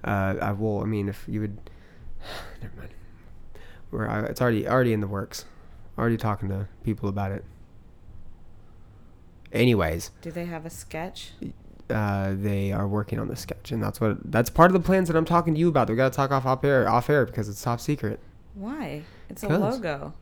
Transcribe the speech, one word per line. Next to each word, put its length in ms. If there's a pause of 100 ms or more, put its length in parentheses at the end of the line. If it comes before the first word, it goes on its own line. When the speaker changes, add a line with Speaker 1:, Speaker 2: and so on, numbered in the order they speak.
Speaker 1:
uh, 400
I 100
will, 280
I 60
mean, 220
if 200
you 140
would, 140 (540)
<sighs> 520
never 140
mind. 140 (1000)
We're, 160
uh, 160
it's 180
already, 240
already 260
in 80
the 60
works. 380 (520)
Already 200
talking 320
to 180 (160)
people 260
about 220
it. 140 (2000)
Anyways. 580 (120)
Speaker 2:
Do 80
they 160
have 200
a 40
sketch? 600 (560)
Speaker 1:
Uh, 480
they 340
are 160
working 320
on 80
the 80
sketch, 380
and 100
that's 180
what, 180 (120)
that's 180
part 220
of 40
the 60
plans 280
that 80
I'm 80
talking 300
to 60
you 80
about. 220
We 60
gotta 180
talk 160
off, 160
off 180
air, 240
off 220
air 160
because 220
it's 140
top 180
secret. 400 (340)
Speaker 2:
Why? 480 (260)
It's 140
a 60
Speaker 1:
'Cause 120
Speaker 2:
logo. 600